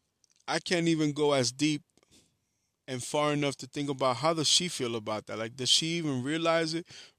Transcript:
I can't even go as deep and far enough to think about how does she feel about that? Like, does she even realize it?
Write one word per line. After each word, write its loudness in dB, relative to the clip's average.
I 0
can't 2
even 2
go 2
as 2
deep 0
and -6
far 0
enough 0
to -12
think -4
about 0
how 2
does 0
she 2
feel -4
about -6
that? -8
Like, -8
does -4
she 2
even -2
realize 0
it? -6